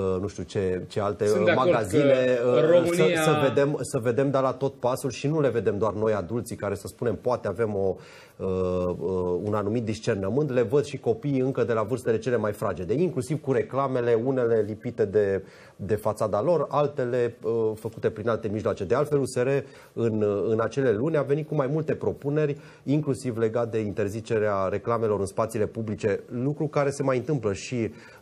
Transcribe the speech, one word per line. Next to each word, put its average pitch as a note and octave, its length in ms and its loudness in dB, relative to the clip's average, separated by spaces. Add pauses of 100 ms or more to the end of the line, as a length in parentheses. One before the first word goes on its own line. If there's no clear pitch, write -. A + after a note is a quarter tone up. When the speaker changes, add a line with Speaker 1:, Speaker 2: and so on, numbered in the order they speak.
(200)
Speaker 1:
nu G2 60 -2
știu F#2+ 160 -8
ce, F#2 460 -2
ce - 120 -6
alte, G#2 260 0
Speaker 2:
Sunt G#2 120 4
Speaker 1:
uh, F#2+ 60 2
Speaker 2:
de - 60 4
acord - 200 4
Speaker 1:
magazine, B2+ 720 4
Speaker 2:
că B2 60 2
Speaker 1:
uh, B2+ 220 4
Speaker 2:
România E3+ 520 4
Speaker 1:
să, D#3 80 4
să D3 180 4
vedem, C#3+ 320 2
să C3 180 -4
vedem, B2 320 2
dar C3+ 120 2
la C3 100 2
tot C3 220 -4
pasul B2+ 360 -2
și A#2 160 -6
nu D#3 140 0
le C#3 80 4
vedem A2 300 0
doar G2+ 140 0
noi G#2+ 200 0
adulții G#2 440 -4
care, G2+ 180 -2
să F#2+ 120 -8
spunem, A2+ 300 -4
poate B2 320 -2
avem G#2+ 260 -2
o, G2 220 0 (400)
uh, F#2+ 100 -6
uh, F2+ 960 -2
un G#2 120 -2
anumit G#2+ 300 0
discernământ, G#2+ 640 -2
le B2 120 2
văd C3 220 2
și C3+ 140 -8
copiii B2+ 420 0
încă B2+ 240 0
de A#2+ 80 0
la A2 100 2
vârstele A2+ 360 0
cele A#2+ 180 0
mai G#2+ 160 0
fragede, F#2 400 -4
inclusiv D3+ 500 -2
cu C3+ 100 0
reclamele, B2 600 0 (100)
unele A#2+ 420 2
lipite A2 380 -4
de, G2 380 2 (340)
de G2+ 180 -2
fațada G#2 480 0
lor, D3+ 260 2
altele, B2 760 0
uh, A2+ 320 0
făcute A2 360 -4
prin A2 180 -4
alte A2 200 0
mijloace. G2+ 360 -2
De F#2 100 0
altfel, D3 240 2
U C3+ 80 0
S - 100 -8
R B2 120 2 (440)
în, A2 320 0 (240)
în A2 120 2
acele A#2 320 2
luni C#3 240 0
a C#3+ 60 2
venit D3 260 -2
cu D#3 60 -6
mai C#3+ 120 2
multe D#3 280 -2
propuneri, D3 640 -2 (220)
inclusiv C3 560 -2
legat A2+ 320 0
de A2+ 80 -2
interzicerea G#2 920 0
reclamelor G#2 500 0
în G2 60 0
spațiile G#2+ 400 -2
publice, G#2+ 540 -2 (220)
lucru D3 240 -2
care D3 240 0
se C#3 120 -4
mai C3+ 140 2
întâmplă A#2 360 0
și, A2 380 -4 (320)